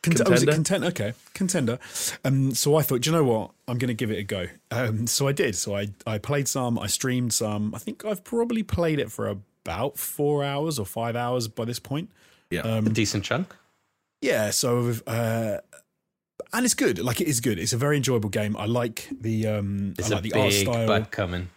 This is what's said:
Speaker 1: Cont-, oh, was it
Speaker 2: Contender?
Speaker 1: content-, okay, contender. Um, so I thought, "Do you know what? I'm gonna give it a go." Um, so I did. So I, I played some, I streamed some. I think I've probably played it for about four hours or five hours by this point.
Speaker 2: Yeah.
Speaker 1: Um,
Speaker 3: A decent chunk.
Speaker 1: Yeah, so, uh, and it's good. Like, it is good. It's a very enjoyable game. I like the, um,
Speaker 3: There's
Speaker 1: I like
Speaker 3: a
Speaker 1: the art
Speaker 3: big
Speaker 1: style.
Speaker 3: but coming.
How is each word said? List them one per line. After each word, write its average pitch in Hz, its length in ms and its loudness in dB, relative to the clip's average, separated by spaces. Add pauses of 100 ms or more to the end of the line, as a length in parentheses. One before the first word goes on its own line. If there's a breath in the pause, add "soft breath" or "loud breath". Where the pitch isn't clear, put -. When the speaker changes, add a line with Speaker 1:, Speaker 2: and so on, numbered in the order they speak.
Speaker 1:
Cont-, 170 200 4
oh, 190 60 4
was 127 140 8
it - 20 6
Speaker 2:
Contender? 156 400 2
Speaker 1:
content-, 180 140 -2
okay, 107 180 -2 (160)
contender. 147 440 0 (460 loud breath)
Um, 135 300 4
so 143 220 4
I 156 60 6
thought, 131 180 0
"Do 151 100 0
you 165 60 2
know 160 80 6
what? 110 260 2 (160)
I'm 123 120 -2
gonna 123 160 0
give 110 180 -2
it 90 60 -2
a 104 40 -4
go." 98 240 -4 (240)
Um, 117 380 0
so 139 180 0
I 139 60 2
did. 135 240 0
So 101 200 -4
I, 101 120 -2 (180)
I 107 120 -2
played 143 280 -2
some, 123 320 0
I 101 80 -6
streamed 123 460 0
some. 107 420 -2
I 123 40 -10
think - 260 -10
I've 208 180 -4
probably 233 400 -2
played 160 380 0
it 113 100 -4
for 110 160 -4
about 101 720 -6
four 143 460 0
hours 143 340 -2
or 101 80 -4
five 117 300 -4
hours 120 320 0
by 113 160 -6
this 117 160 -6
point. 156 300 -6 (380 soft breath)
Speaker 2:
Yeah. 85 120 -2
Speaker 1:
Um, 113 260 0
Speaker 3:
A 110 40 4
decent 110 340 0
chunk. 156 320 -2 (680)
Speaker 1:
Yeah, 107 280 2
so, 120 440 2 (140)
uh, 113 480 0 (960)
and 240 120 2
it's 240 100 2
good. 127 260 2
Like, 117 200 -2
it 180 60 0
is 127 140 0
good. 117 180 0
It's 104 140 -2
a 123 40 0
very 143 200 2
enjoyable 120 340 2
game. 107 260 -2
I 101 100 -4
like 120 420 -2 (120)
the, 110 280 0
um, 101 460 -2
Speaker 3:
There's 107 180 -2
Speaker 1:
I - 40 2
like 98 100 -4
Speaker 3:
a - 20 -4
Speaker 1:
the 107 120 0
art 101 100 4
Speaker 3:
big 101 180 4
Speaker 1:
style. 117 180 2
Speaker 3:
but 110 240 2
coming. 90 460 -4